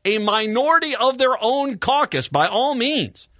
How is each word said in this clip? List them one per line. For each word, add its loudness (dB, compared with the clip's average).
a 0
minority 0
of 0
their 0
own -2
caucus, 0
by 2
all 0
means, -4